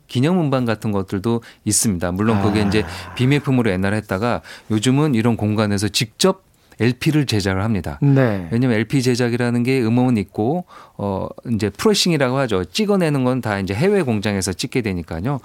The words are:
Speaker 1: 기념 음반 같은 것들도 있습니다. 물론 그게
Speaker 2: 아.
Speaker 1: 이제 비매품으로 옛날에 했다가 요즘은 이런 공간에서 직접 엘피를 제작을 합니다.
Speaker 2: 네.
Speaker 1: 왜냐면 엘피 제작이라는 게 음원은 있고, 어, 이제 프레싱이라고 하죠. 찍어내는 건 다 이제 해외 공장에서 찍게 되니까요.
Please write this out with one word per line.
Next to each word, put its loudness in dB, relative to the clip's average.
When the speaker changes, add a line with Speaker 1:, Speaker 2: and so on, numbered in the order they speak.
Speaker 1:
기념 2
음반 0
같은 -2
것들도 -2
있습니다. 0
물론 2
그게 2
Speaker 2:
아. 0
Speaker 1:
이제 2
비매품으로 2
옛날에 0
했다가 -2
요즘은 2
이런 2
공간에서 0
직접 0
엘피를 2
제작을 0
합니다. -4
Speaker 2:
네. 2
Speaker 1:
왜냐면 0
엘피 0
제작이라는 0
게 0
음원은 2
있고, -2
어, -4
이제 0
프레싱이라고 2
하죠. 0
찍어내는 0
건 0
다 -2
이제 -2
해외 2
공장에서 0
찍게 -4
되니까요. -4